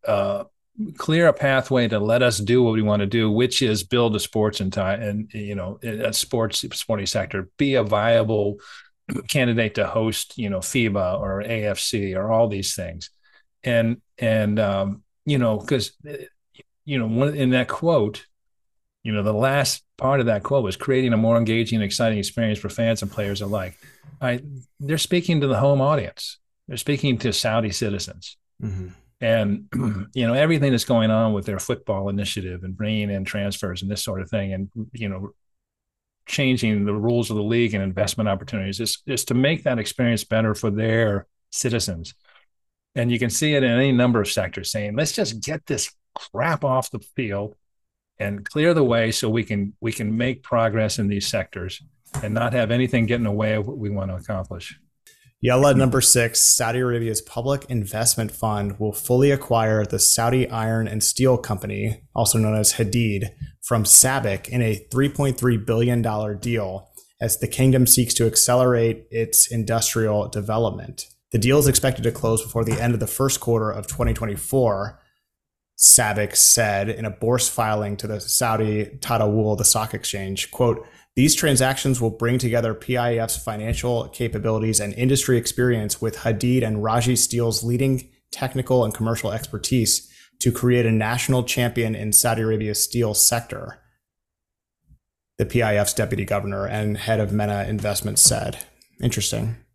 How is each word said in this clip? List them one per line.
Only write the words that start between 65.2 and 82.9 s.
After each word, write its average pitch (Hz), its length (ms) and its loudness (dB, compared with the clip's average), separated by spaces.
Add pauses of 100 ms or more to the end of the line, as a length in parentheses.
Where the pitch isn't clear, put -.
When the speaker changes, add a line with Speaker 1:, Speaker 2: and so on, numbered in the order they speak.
Speaker 2:
three 120 180 2
billion 117 460 0
dollar 107 320 -2
deal 98 560 -6 (320)
as 113 160 -2
the - 100 -4
kingdom 131 380 4
seeks 120 280 4
to 117 120 4
accelerate 117 840 2
its 113 400 0
industrial 110 800 0
development. 107 760 -4 (260)
The 117 60 2
deal 127 200 4
is 147 80 6
expected 131 360 2
to 117 100 2
close 113 300 0
before 117 200 -4
the 113 180 0
end 120 120 2
of 110 80 0
the 113 80 -2
first 135 320 0
quarter 110 300 0
of 104 180 -8
twenty 113 240 0
twenty-four, 104 880 -2 (760)
sabic 107 600 4
said 104 520 4
in 113 160 -6
a 104 60 -2
bourse 120 380 0
filing 107 480 -2
to 107 100 -10
the 104 140 -4
Saudi 110 640 0 (160)
Tadawul, 107 560 2
the - 80 -4
stock 110 300 0
exchange, 98 560 -6
quote, - 360 0 (300)
"These 143 180 4
transactions 131 680 0
will 113 80 2
bring 120 260 0
together 117 380 0
P 123 240 -4